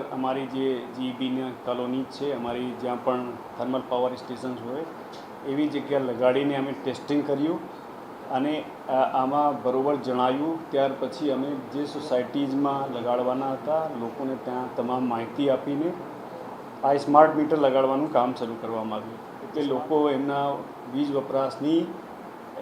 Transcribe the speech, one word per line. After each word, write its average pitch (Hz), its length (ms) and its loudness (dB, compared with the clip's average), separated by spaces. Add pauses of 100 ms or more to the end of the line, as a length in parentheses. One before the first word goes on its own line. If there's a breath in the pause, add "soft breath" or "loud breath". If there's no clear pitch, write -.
(120)
અમારી 131 340 -2
જે 127 400 -2 (100)
જી 127 120 -2
ઈ 127 40 -4
બીની 127 400 -2 (140)
કોલોની 123 360 -2
છે, 143 300 -4
અમારી 120 480 -4
જ્યાં 123 240 -4
પણ 127 200 2 (340)
થર્મલ 127 300 -2
પાવર 127 260 2
સ્ટેશન્સ 123 520 -8
હોય, 139 180 -6 (600 loud breath)
એવી 143 220 2
જગ્યા 139 320 0
લગાડીને 127 560 4
અમે 135 180 -2 (100)
ટેસ્ટિંગ 143 420 0
કર્યું 147 320 2 (720)
અને, 147 340 0 (240)
અ, 143 40 0
આમાં 135 680 2
બરોબર 131 340 2
જણાયું. 131 720 0
ત્યાર 139 200 4 (100)
પછી 139 300 -2
અમે 135 200 0
જે 131 360 -4
સોસાયટીઝમાં 135 1080 0
લગાડવાના 127 580 0
હતા, 151 320 0 (160)
લોકોને 131 440 -4
ત્યાં 127 320 -4
તમામ 127 320 0
માહિતી 117 420 0
આપીને 143 420 0 (920)
આ 139 100 6
સ્માર્ટ 147 420 8
મીટર 156 220 4
લગાડવાનું 135 540 4
કામ 127 220 4
શરૂ 117 280 -4
કરવામાં 110 360 -4
આવ્યું. - 500 -12
એટલે 151 140 -2
લોકો 143 480 2
એમના 143 400 0 (420)
વીજ 139 220 0
વપરાશની 135 720 2 (760)